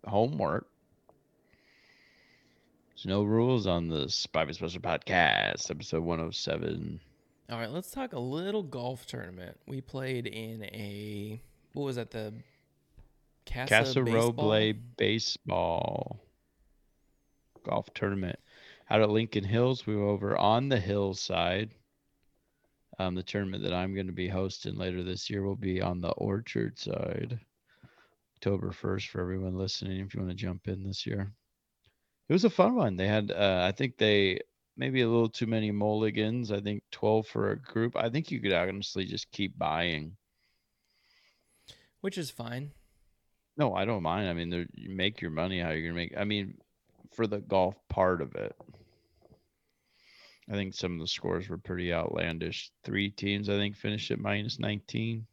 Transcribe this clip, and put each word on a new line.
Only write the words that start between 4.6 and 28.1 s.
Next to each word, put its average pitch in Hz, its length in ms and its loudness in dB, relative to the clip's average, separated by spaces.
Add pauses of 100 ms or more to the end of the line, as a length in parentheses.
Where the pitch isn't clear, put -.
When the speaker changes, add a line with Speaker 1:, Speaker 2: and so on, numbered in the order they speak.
Speaker 1:
Podcast, 73 920 2
episode 80 320 -2
one 85 180 0
oh 82 100 -2
seven. 80 720 -4 (500)
Speaker 2:
All 113 80 -6
right, 113 120 -6
let's 170 200 -8
talk 269 240 -8
a 123 40 -6
little 170 440 -2
golf 123 440 -6
tournament. 92 600 -12
We 135 160 -8
played 131 440 -4
in 110 380 -8
a, 104 760 -8 (340)
what 143 100 -6
was 135 120 -4
that, 113 140 -8
the 107 220 -8 (1120)
Casa 127 220 -4
Speaker 1:
Casa 127 340 6
Speaker 2:
Baseball? 117 320 4
Speaker 1:
Roble 107 440 4 (180)
Baseball - 1200 0 (1400)
golf - 320 -2
tournament 98 440 -2 (520)
out 110 120 8
at 104 80 6
Lincoln 107 340 2
Hills. 120 420 2
We 107 100 0
were 101 120 2
over 101 300 0
on 113 320 4
the 120 100 4
hillside. 95 880 0 (1300)
Um, 92 180 0
the 92 80 -4
tournament 98 400 -4
that 90 100 0
I'm 92 200 -2
gonna 92 180 -4
be 90 160 -2
hosting 95 480 -2
later 92 260 -2
this 90 260 -4
year 101 140 -2
will 98 140 0
be 92 260 0
on 90 180 0
the 87 120 0
orchard - 680 -2
side, - 640 -4 (960)